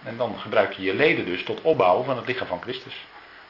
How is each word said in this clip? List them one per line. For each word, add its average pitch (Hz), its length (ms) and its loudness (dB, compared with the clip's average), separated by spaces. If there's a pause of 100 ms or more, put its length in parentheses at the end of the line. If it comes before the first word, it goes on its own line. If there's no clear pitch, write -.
en 117 140 -10
dan 113 220 -4
gebruik 104 340 2
je - 80 -10
je 95 120 0
leden 135 320 2
dus 90 180 -4
tot - 180 -6
opbouw 120 420 4
van 131 140 -2
het 113 100 -10
lichaam - 200 -4
van 87 140 -6
Christus. - 440 -12 (440)